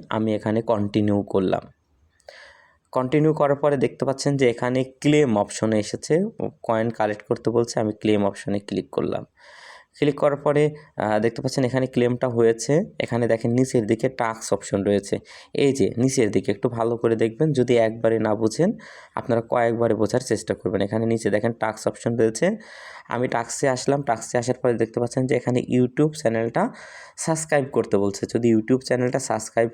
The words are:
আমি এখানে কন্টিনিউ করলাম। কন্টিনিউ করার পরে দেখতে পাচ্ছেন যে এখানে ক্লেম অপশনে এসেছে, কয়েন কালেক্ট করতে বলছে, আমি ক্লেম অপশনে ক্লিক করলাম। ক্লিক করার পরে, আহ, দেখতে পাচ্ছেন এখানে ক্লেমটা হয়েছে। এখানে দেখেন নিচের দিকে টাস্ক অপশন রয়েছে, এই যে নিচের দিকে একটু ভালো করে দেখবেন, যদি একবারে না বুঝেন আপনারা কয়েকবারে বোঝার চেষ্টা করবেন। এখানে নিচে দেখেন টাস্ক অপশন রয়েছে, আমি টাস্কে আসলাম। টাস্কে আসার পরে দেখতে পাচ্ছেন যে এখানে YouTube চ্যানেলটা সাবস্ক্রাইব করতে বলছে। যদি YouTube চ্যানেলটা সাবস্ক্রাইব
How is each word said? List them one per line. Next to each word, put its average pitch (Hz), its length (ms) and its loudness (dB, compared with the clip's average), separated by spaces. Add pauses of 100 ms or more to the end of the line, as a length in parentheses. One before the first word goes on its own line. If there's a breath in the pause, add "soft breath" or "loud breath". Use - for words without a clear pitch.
আমি 110 260 -2
এখানে 107 260 0
কন্টিনিউ 104 600 0
করলাম। 98 400 -2 (1300 loud breath)
কন্টিনিউ 147 420 2
করার 143 220 2
পরে 143 220 2
দেখতে - 280 -2
পাচ্ছেন 139 320 0
যে 131 120 4
এখানে 127 340 0
ক্লেম 143 540 2
অপশনে 107 420 0
এসেছে, 151 440 -2 (400)
কয়েন 113 260 0
কালেক্ট 107 320 -2
করতে - 280 -4
বলছে, 117 300 0
আমি 107 140 0
ক্লেম 107 320 2
অপশনে 101 340 -4
ক্লিক 95 300 -6
করলাম। - 360 -4 (720 loud breath)
ক্লিক 147 220 0
করার 147 180 2
পরে, 147 360 2 (240 loud breath)
আহ, 107 220 0
দেখতে 113 220 0
পাচ্ছেন 131 220 0
এখানে 131 240 0
ক্লেমটা 123 400 0
হয়েছে। 117 560 2 (160)
এখানে 120 280 -2
দেখেন 117 240 0
নিচের 123 360 2
দিকে 113 220 2
টাস্ক 113 440 -4
অপশন 98 300 -2
রয়েছে, 101 360 0 (340 loud breath)
এই 139 200 2
যে 101 240 2
নিচের 123 340 2
দিকে 101 200 0
একটু 117 180 -2
ভালো 117 280 -2
করে 113 180 0
দেখবেন, 117 380 0
যদি 123 240 2
একবারে 113 420 2
না 107 160 0
বুঝেন 113 360 0 (440 loud breath)
আপনারা 113 260 -2
কয়েকবারে 117 540 0
বোঝার 110 240 0
চেষ্টা 107 340 -4
করবেন। 101 280 -4
এখানে 113 240 -2
নিচে 113 240 0
দেখেন 107 240 0
টাস্ক 110 340 -4
অপশন 117 300 -4
রয়েছে, 123 400 2 (520 loud breath)
আমি 123 180 -2
টাস্কে 127 420 -2
আসলাম। 139 340 0
টাস্কে 117 340 -2
আসার 120 240 0
পরে 123 120 2
দেখতে 113 260 -2
পাচ্ছেন 127 280 -2
যে 131 80 0
এখানে 123 240 0
YouTube 127 540 2
চ্যানেলটা 117 600 -2 (440 loud breath)
সাবস্ক্রাইব 156 540 0
করতে 110 260 2
বলছে। 98 360 0
যদি 117 220 4
YouTube 127 260 2
চ্যানেলটা 123 380 0
সাবস্ক্রাইব 113 540 -2